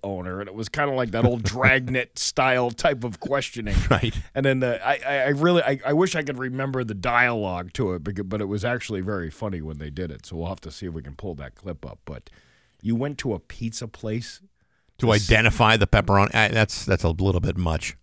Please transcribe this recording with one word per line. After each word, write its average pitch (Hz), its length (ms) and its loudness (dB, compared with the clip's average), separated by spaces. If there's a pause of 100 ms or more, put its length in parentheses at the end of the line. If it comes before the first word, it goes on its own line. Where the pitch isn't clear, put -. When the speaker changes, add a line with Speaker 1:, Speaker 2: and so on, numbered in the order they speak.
Speaker 1:
owner, 92 360 -6
and 101 80 -10
it 95 60 -14
was 110 160 -8
kinda 143 240 -2
like 123 180 0
that 113 140 2
old 120 180 2
Speaker 2:
<laughs> 98 100 0
Speaker 1:
Dragnet 127 680 2
style 127 500 2
type 123 340 2
of 113 160 -6
questioning. 117 560 -4 (140)
Speaker 2:
Right. 147 240 2 (220)
Speaker 1:
And 135 100 0
then 131 140 4
the, 120 280 0
I, 139 180 0
I, 139 180 0
I 131 60 2
really, 160 340 4
I, 135 200 0
I 139 100 0
wish 180 220 2
I 160 60 -2
could 139 160 -6
remember 131 460 -4
the 107 100 -4
dialogue 104 800 0
to 101 200 0
it, 82 100 -6
becau-, 95 260 -6
but 104 100 -4
it 104 60 -2
was 98 180 -4
actually 120 380 -4
very 92 300 -4
funny 95 300 -6
when 76 180 -10
they 76 100 -10
did 80 220 -6
it, 62 160 -16
so - 100 -12
we'll 85 120 -6
have 95 120 -10
to 85 100 -14
see - 140 -14
if 85 80 -8
we 80 80 -8
can 69 140 -14
pull 92 200 -10
that 69 200 -14
clip 85 320 -12
up, - 180 -16
but 64 240 -14 (540)
you 113 120 -2
went 139 220 -4
to 120 160 -4
a 92 60 -6
pizza - 480 -10
place - 540 -8 (580)
Speaker 2:
To 113 80 2
Speaker 1:
to 113 60 6
s- 101 160 2
Speaker 2:
identify 110 480 6
the 101 100 4
pepperoni, 98 480 4
I, 110 140 4
that's, - 360 0
that's 95 180 2
a 85 60 4
little 90 320 2
bit - 160 0
much. 80 460 -2